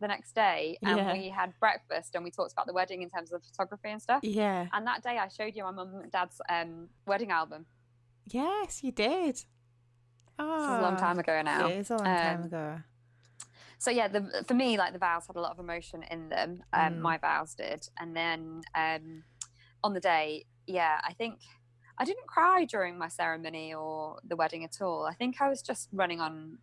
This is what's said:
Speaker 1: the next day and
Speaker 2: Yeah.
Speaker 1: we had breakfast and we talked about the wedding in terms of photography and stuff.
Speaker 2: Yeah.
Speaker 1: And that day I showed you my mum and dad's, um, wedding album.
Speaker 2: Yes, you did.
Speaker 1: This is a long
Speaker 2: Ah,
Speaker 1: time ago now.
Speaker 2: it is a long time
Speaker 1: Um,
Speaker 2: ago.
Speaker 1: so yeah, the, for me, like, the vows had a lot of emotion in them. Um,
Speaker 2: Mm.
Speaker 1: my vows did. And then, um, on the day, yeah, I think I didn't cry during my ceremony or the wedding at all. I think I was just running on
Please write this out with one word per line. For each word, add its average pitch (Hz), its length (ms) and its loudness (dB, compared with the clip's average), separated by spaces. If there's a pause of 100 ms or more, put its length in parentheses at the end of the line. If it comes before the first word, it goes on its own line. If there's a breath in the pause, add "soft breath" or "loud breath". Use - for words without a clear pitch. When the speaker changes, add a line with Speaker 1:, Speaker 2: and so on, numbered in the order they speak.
Speaker 1:
the 208 80 -2
next - 260 -6
day 170 480 4
and 196 140 4
Speaker 2:
Yeah. 196 160 2
Speaker 1:
we 190 160 -2
had 185 320 -2
breakfast 170 520 2
and 175 120 -4
we 175 60 -8
talked - 200 -4
about - 160 -2
the 180 60 -4
wedding 185 300 -2
in 175 60 -10
terms 170 220 -8
of 175 100 -6
photography 196 480 -6
and 214 120 -8
stuff. 254 200 4
Speaker 2:
Yeah. 202 520 2
Speaker 1:
And 208 120 -2
that 240 160 -2
day 240 160 -2
I 196 120 0
showed 214 260 -6
you 208 80 -6
my 185 80 -4
mum 190 320 -10
and 180 80 -16
dad's, 180 380 -2
um, 170 400 -2 (160)
wedding 196 260 2
album. 160 360 0 (580)
Speaker 2:
Yes, 349 580 -2
you 254 80 -2
did. 277 440 2
Speaker 1:
This - 100 -12
is - 20 -20 (920)
a 294 420 0
long 185 140 4
Speaker 2:
Ah, 185 40 0
Speaker 1:
time 175 200 4
ago 160 220 2
now. 151 260 2
Speaker 2:
it 180 100 0
is 202 120 -4
a 233 60 0
long 208 100 0
time 170 360 4
Speaker 1:
Um, 170 60 -4
Speaker 2:
ago. 160 320 -6 (1000 loud breath)
Speaker 1:
so 247 100 0
yeah, 233 180 4
the, 196 400 0
for 254 60 4
me, 240 240 6
like, 185 160 2
the 180 60 -10
vows 170 280 0
had - 80 -14
a 170 60 -2
lot 170 120 0
of 170 60 -12
emotion 170 440 -8
in 165 260 -8
them. 175 340 0 (100)
Um, 160 220 4
Speaker 2:
Mm. 165 40 -4
Speaker 1:
my 165 180 2
vows 156 380 0
did. - 320 -8 (100)
And 165 180 -10
then, 165 460 -2 (140)
um, 160 480 -2 (600 soft breath)
on 208 100 2
the 185 80 -2
day, 156 440 2 (200)
yeah, 165 380 2
I 170 100 -4
think 226 260 -6 (600 soft breath)
I 254 60 2
didn't 453 220 -4
cry 349 380 6
during 180 340 -2
my 170 80 -2
ceremony 160 680 -4
or 156 500 -6
the 170 120 -4
wedding 165 280 2
at - 180 -12
all. 156 260 0
I 165 80 -2
think 247 260 -4
I 277 80 6
was 269 140 0
just - 280 -6
running 175 300 0
on 160 420 -6